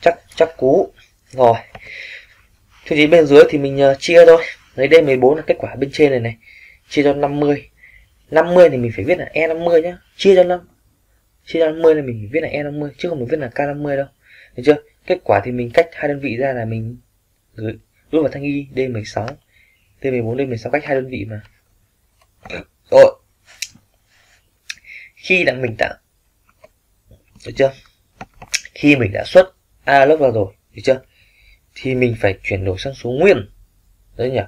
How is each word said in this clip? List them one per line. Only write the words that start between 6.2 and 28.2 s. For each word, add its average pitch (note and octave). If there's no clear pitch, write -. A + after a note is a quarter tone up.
này. A#2
Chia D3
cho C#3+
năm C#3+
mươi. C#3+
Năm E3+
mươi F3+
thì C#3
mình A#2+
phải G2
viết E3+
là C#3+
E D#3
năm D#3+
mươi E3+
nhá. F3+
Chia G3
cho F3+
năm. F3+
Chia E3
cho E3
năm D#3
mươi D#3+
thì D3+
mình A#2+
phải G#2
viết D#3
là D#3
E D3
năm D3
mươi, D3
chứ F3+
không E3
phải A#2+
viết D#3+
là C3+
K -
năm C#3+
mươi C#3+
đâu. C#3
Được B2
chưa? D3
Kết F3+
quả G2+
thì B2
mình A#2+
cách E3+
hai -
đơn C#3+
vị C3+
ra C3+
là A#2+
mình A2+
gửi, A2
đút D#3
vào C#3
thanh C#3
ghi C#3+
D -
mười G#2+
sáu. G#2+
D -
mười B2+
bốn, A2+
D -
mười B2+
sáu B2
cách D3+
hai D3
đơn C3
vị B2+
mà. G#2
Rồi. -
Khi F#3
đã, C3+
mình B2+
đã, -
được -
chưa? C3+